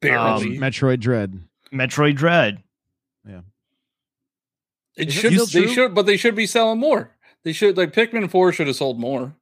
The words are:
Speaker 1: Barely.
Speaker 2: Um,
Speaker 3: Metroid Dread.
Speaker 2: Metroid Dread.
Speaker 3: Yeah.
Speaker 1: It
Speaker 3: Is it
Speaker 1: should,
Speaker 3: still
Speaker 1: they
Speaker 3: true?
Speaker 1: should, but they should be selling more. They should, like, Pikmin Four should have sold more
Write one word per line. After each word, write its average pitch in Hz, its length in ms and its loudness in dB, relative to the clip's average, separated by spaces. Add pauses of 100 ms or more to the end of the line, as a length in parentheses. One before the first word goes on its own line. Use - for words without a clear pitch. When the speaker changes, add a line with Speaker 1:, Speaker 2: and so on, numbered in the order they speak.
Speaker 1:
Barely. 117 560 0
Speaker 2:
Um, 131 60 -6
Speaker 3:
Metroid 131 380 0
Dread. 104 380 -2 (340)
Speaker 2:
Metroid 139 440 0
Dread. 143 460 2 (680)
Speaker 3:
Yeah. 95 120 -18 (1600)
Speaker 1:
It 160 120 -6
Speaker 3:
Is 143 80 -4
it 185 40 -4
Speaker 1:
should, 220 120 4
Speaker 3:
still 220 140 4
Speaker 1:
they 175 200 2
Speaker 3:
true? 240 80 -2
Speaker 1:
should, 247 200 0
but 196 120 2
they 202 100 2
should 233 180 2
be 220 120 -2
selling 226 340 0
more. 277 340 0 (300)
They 165 80 -6
should, 196 240 2
like, 175 160 0
Pikmin 226 380 -2
Four 185 220 4
should 170 140 -2
have 135 100 -2
sold 127 220 -4
more 127 440 -6